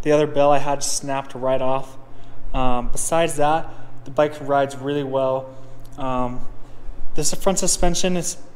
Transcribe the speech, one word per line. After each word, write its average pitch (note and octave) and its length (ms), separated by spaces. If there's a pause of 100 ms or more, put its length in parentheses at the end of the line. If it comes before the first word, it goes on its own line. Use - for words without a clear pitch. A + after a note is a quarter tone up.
The D3+ 100
other D3+ 140
bell C#3+ 260
I C#3 60
had C#3+ 240
snapped C3+ 520
right C3 280
off. C3 340 (560)
Um, B2 380
besides E3 460
that, D3+ 340 (340)
the - 60
bike D3+ 300
rides C#3 360
really C#3 280
well. C3 500 (420)
Um, B2+ 440 (720)
this D3+ 200
front F#3 240
suspension F3+ 580
is - 200 (180)